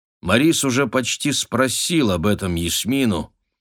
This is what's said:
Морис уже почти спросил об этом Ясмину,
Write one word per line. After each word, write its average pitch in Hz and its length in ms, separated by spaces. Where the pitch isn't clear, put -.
Морис 127 420
уже 131 240
почти 131 460
спросил 131 760
об 87 160
этом 95 300
Ясмину, 92 760